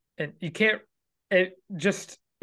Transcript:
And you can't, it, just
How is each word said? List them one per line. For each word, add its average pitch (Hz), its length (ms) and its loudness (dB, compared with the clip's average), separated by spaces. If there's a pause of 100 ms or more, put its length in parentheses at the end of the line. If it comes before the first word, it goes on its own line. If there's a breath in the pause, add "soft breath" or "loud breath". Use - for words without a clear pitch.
(200)
And 151 200 -6
you 165 120 -8
can't, 214 280 0 (520)
it, 185 220 4 (220)
just 180 440 -2 (240)